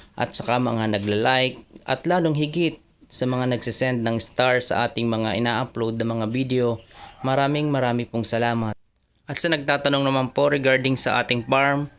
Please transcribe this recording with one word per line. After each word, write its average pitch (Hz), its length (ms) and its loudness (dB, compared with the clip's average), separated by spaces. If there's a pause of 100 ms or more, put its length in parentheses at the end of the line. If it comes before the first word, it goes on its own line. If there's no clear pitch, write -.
(160)
at - 160 -4
saka 123 320 0
mga 110 320 0
nagla-like 120 640 0 (240)
at 135 240 -2
lalong 165 320 2
higit 160 400 -2 (320)
sa 127 160 -2
mga 127 240 0
nagsisend 123 480 -2
ng 113 160 0
star 127 480 0
sa 117 240 0
ating 117 240 -2
mga 110 320 0
ina-upload 117 560 -2
na 113 80 -2
mga 113 240 -2
video. 123 480 -2 (480)
Maraming 143 400 0
marami 123 400 0
pong 117 160 -4
salamat. 117 480 0 (560)
At 143 80 -6
sa 170 160 0
nagtatanong 143 560 2
naman 131 240 2
po 143 160 2
regarding 131 480 2
sa 120 240 0
ating 120 320 0
farm 139 480 2